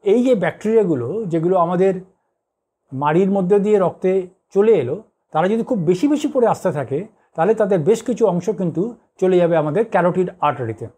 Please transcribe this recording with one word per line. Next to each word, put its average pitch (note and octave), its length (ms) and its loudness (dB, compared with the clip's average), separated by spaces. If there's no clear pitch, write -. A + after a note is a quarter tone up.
এই A3+ 220 2
যে B3+ 100 4
ব্যাকটেরিয়াগুলো, F#3 880 -2
যেগুলো F3 340 0
আমাদের F3+ 420 0
মাড়ির D#3 380 0
মধ্যে G3 280 2
দিয়ে G#3 200 2
রক্তে F#3 500 -2
চলে G#3+ 220 4
এলো, D#3+ 300 0
তারা E3 180 0
যদি A3+ 160 0
খুব B3 140 -2
বেশি F3+ 300 0
বেশি D4 200 0
করে A#3+ 180 2
আসতে F#3 260 0
থাকে, C#3 340 -6
তাহলে F#3 200 0
তাদের G3+ 240 0
বেশ F#3+ 240 0
কিছু A#3 240 0
অংশ F3+ 240 -2
কিন্তু F#3+ 440 -4
চলে F#3 180 2
যাবে E3+ 200 2
আমাদের D3+ 340 0
ক্যারোটিড F3+ 400 0
আর্টারিতে। B2+ 460 -4